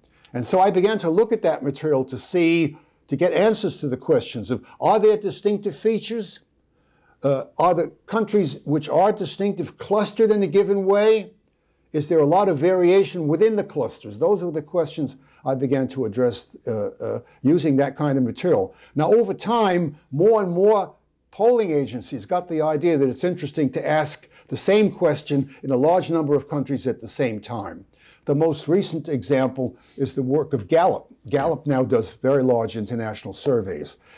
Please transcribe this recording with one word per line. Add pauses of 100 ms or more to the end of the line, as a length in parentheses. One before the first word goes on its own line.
(340)
And
so
I
began
to
look
at
that
material
to
see, (300)
to
get
answers
to
the
questions
of, (160)
are
there
distinctive
features? (840)
Uh, (120)
are
the (140)
countries
which
are
distinctive
clustered
in
a
given
way? (640)
Is
there
a
lot
of
variation
within
the
clusters?
Those
were
the
questions (300)
I
began
to
address, (120)
uh, (100)
uh, (220)
using
that
kind
of
material. (220)
Now,
over
time, (140)
more
and
more (380)
polling
agencies
got
the
idea
that
it's
interesting
to
ask (200)
the
same
question (140)
in
a
large
number
of
countries
at
the
same
time. (400)
The
most
recent
example (220)
is
the
work
of
Gallup. (220)
Gallup
now
does
very
large
international
surveys. (200)